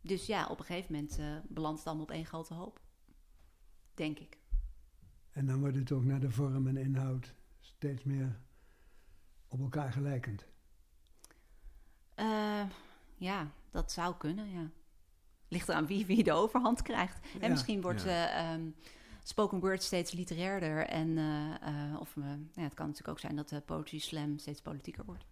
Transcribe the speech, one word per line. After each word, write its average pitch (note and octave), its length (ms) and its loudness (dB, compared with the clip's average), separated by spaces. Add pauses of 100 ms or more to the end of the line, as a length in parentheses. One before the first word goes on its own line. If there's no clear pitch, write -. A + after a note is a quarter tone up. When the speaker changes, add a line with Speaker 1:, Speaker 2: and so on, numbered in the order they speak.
Speaker 1:
Dus F#3+ 240 0
ja, G3 220 2
op - 120 -4
een D3+ 60 -10
gegeven F3+ 280 -4
moment, D3 260 -2
eh, D3+ 60 -2 (220)
belandt D#3 320 -2
het - 80 -6
allemaal D#3 180 -2
op - 60 -10
één D#3+ 140 -4
grote E3 280 -8
hoop. F3+ 260 -10 (1120)
Denk D#3 260 -4
ik. - 180 -18 (920)
Speaker 2:
En C3+ 140 -2
dan C3+ 140 2
wordt C#3 160 2
het C3+ 160 0
ook C3 120 2
naar C3+ 160 4
de C3 120 2
vorm C3+ 360 2
en C3+ 100 2
inhoud C3 560 0 (260)
steeds - 440 -6
meer C3+ 360 0 (1080)
op C3 120 -4
elkaar C#3 320 0
gelijkend. C3 540 -2 (1700)
Speaker 1:
Eh, G#3 460 2 (560)
ja, F3+ 340 -2 (200)
dat E3 200 0
zou F3 260 0
kunnen, G3 320 -2
ja. E3+ 200 -4 (800)
Ligt F3 220 -2
eraan D#3 180 4
wie, G3+ 180 2
wie G3 180 8
de E3+ 100 8
overhand A3+ 480 6
krijgt. - 380 0 (140)
En F#3+ 80 -6
Speaker 2:
Ja. G#3+ 60 2
Speaker 1:
misschien G3+ 340 4
wordt, F3+ 220 0
Speaker 3:
Ja. F#3+ 60 2
Speaker 1:
eh, E3+ 440 2
ehm, E3 80 -2 (640)
spoken G3+ 360 2
word F#3 240 2
steeds F3 280 0
literairder. F3 760 0
En, D#3+ 300 2
eh, D3+ 380 0 (380)
eh, D#3 60 -4
of, D#3 180 -10
eh, D3 60 -4
nou D3 300 -6
ja, - 80 -6
het C#3+ 120 -2
kan D#3 120 -6
natuurlijk D3 280 -6
ook D3+ 60 -8
zijn D3 160 -4
dat D3+ 140 -4
de D3 120 -4
poetry D#3 380 -6
slam D3 380 -4
steeds D3 240 -10
politieker D3+ 440 -8
wordt. F#3 260 -12